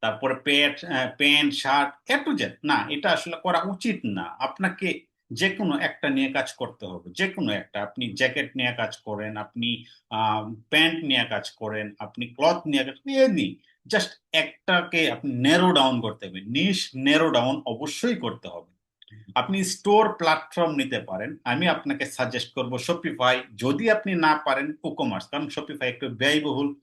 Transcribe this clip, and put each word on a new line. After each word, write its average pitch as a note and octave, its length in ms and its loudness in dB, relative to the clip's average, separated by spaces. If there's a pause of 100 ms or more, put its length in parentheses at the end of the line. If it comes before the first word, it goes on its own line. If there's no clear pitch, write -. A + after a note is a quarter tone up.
তারপরে A#2+ 340 0
প্যাট-, C#3+ 520 2
আহ, C3 320 -2
প্যান্ট, C#3+ 360 4
শার্ট, C#3 560 0
A C#4+ 180 0
to C4+ 100 0
Z। G2+ 120 -2 (140)
না, C#3 260 2
এটা D3 200 0
আসলে E3 260 -2
করা F3 240 0
উচিত G3 440 -4
না। G2 180 -4
আপনাকে F3 760 -4 (320)
যে E3 180 0
কোনো F3 280 -2
একটা D3+ 300 -4
নিয়ে C3+ 240 0
কাজ C3+ 200 -2
করতে A#2 340 -10
হবে। F2 240 -12
যে F#3+ 180 -2
কোনো F3 240 -4
একটা, G2+ 300 -6
আপনি A2+ 300 -8
জ্যাকেট C3 440 -2
নিয়ে B2 160 -2
কাজ A#2+ 240 -4
করেন, G#2+ 400 -8
আপনি, A#2 480 -6 (260)
আহ, A2 440 0 (160)
প্যান্ট E3 340 4
নিয়ে C3 200 0
কাজ A2 260 -6
করেন, G#2+ 480 -8
আপনি A#2 280 -10
ক্লথ D#3 400 0
নিয়ে C#3+ 180 2
কাজ C3+ 100 -10
করেন, C4+ 220 -6
এ C4 120 6
নিয়ে D3 260 0 (340)
just - 200 0 (240)
একটাকে E3+ 760 0
আপনি C3 220 -6
ন্যারো E3 400 6
ডাউন C3 280 4
করতে G#2+ 280 -6
হবে। F#2 120 -12
নিশ D#3 560 0
ন্যারো D3 340 4
ডাউন B2+ 360 2
অবশ্যই D3 500 -4
করতে A2+ 320 -8
হবে। E2+ 280 -16 (580)
আপনি G3 300 0
স্টোর G#3 480 4
প্ল্যাটফর্ম D#3+ 580 0
নিতে C3 280 -2
পারেন। G2+ 460 -8
আমি D3 240 0
আপনাকে C#3 380 -2
সাজেস্ট - 480 -4
করব B2 200 -4
Shopify, B2+ 640 0 (180)
যদি C#3+ 340 2
আপনি G#3+ 240 2
না D#3 300 4
পারেন C#3 280 0 (120)
WooCommerce, D3 460 -2
কারণ D3 160 -4
Shopify D3 380 -8
একটু B2 240 -4
ব্যয়বহুল। C#3+ 760 0